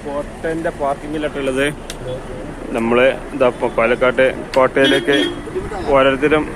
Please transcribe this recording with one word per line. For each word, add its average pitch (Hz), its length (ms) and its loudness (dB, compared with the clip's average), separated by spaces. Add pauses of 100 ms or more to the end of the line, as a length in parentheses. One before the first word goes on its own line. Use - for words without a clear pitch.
കോട്ടേൻ്റെ 165 760 -4
പാർക്കിങ്ങിലോട്ടുള്ളത്. 143 840 -2 (1120)
നമ്മള് 117 300 4 (300)
ഇതാ 131 180 4
ഇപ്പൊ 123 140 -4 (100)
പാലക്കാട് 123 460 2 (340)
കോട്ടയിലേക്ക് 135 600 4 (760)
ഓരോരുത്തരും 139 520 4 (100)